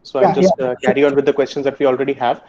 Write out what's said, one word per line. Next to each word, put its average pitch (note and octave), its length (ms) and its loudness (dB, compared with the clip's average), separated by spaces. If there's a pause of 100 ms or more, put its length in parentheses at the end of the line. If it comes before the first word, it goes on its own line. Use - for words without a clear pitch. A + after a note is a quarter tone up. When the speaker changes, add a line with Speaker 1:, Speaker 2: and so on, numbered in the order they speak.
Speaker 1:
So - 160 -6
Speaker 2:
Yeah, F#3+ 80 4
Speaker 1:
I'll F3+ 80 0
just, F#3+ 240 4
Speaker 2:
yeah. C3 60 -4
Speaker 1:
uh, B2+ 180 -4
carry C3 220 2
on C#3 100 2
with C#3 100 2
the C#3+ 60 2
questions C3+ 320 -2
that C3+ 160 -4
we - 60 0
already C3+ 280 0
have. B2+ 360 -4